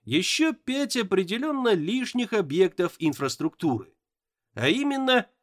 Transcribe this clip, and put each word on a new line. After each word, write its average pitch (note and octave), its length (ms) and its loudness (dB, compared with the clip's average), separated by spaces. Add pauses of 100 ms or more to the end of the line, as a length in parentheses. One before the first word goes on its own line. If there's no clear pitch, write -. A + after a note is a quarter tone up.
ещё F#3 500 0
пять C4 420 -4
определённо A#3 760 0
лишних A#3 600 -2
объектов F3 640 2
инфраструктуры. D3 960 -2 (600)
А B2 160 0
именно, C4 580 2 (160)